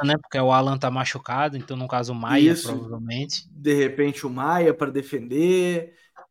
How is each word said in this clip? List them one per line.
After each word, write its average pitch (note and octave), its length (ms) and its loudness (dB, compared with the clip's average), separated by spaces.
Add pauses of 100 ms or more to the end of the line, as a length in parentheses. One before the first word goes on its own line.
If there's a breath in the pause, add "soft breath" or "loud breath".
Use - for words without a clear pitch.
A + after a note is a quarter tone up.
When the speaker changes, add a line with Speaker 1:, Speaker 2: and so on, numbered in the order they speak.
Speaker 1:
né? D3 120 4
Porque D3 220 -6
o C3 140 4
Alan C3+ 240 2
tá C3+ 120 -2
machucado, C3 680 -4
então B2+ 180 -10
no B2+ 120 -6
caso B2 260 -4
o - 20 -6
Maia, C3+ 400 4
Speaker 2:
Isso. - 0 -
Speaker 1:
provavelmente. A#2 920 -8
Speaker 2:
De D3 240 0
repente C#3+ 520 0
o C3+ 40 -4
Maia D#3 440 2
pra D3+ 180 -2
defender. E3 1040 0 (360 soft breath)